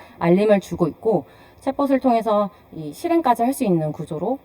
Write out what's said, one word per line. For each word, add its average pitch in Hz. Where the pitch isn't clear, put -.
알림을 196
주고 -
있고, 180
챗봇을 269
통해서 220
이 151
실행까지 320
할 254
수 277
있는 165
구조로 165